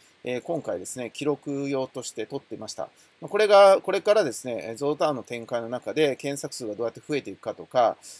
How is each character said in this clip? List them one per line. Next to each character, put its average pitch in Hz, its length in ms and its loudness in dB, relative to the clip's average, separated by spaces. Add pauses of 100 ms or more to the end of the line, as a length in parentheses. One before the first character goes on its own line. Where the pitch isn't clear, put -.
(240)
え 123 140 -4
ー、 117 40 -10
今 170 200 -6
回 95 180 -6
で 92 60 -12
す - 120 -10
ね、 123 160 -8
記 - 120 -8
録 139 440 -4
用 135 160 -2
と 127 160 -10
し - 100 -10
て 110 140 -8
撮 139 120 -8
っ 135 40 -16
て - 140 -16
み 98 60 -12
ま 107 80 -12
し - 40 -12
た。 - 100 -8 (380)
ま 165 40 -12
あ、 151 40 -12
こ 202 80 -2
れ 214 100 4
が、 196 340 10
こ - 100 -4
れ 196 80 0
か 208 140 4
ら 214 100 4
で 135 80 -2
す - 160 -10
ね、 110 220 -6
え - 20 -6
ー、 117 60 -10
ゾ 143 100 -2
ゾ 147 80 0
タ 156 140 0
ウ 151 40 0
ン 131 40 -6
の 113 60 -8
展 120 220 -10
開 120 160 -4
の 117 60 -6
中 123 260 -8
で 143 220 2
検 143 240 -6
索 - 160 -10
数 127 100 -10
が 107 100 -6
ど 107 80 -4
う - 20 0
や 113 60 -4
っ - 20 -10
て - 120 -20
増 151 120 -2
え 131 40 -6
て 107 80 -12
い 98 60 -12
く - 60 -20
か 107 120 -8
と 82 120 -18
か、 117 320 2 (220)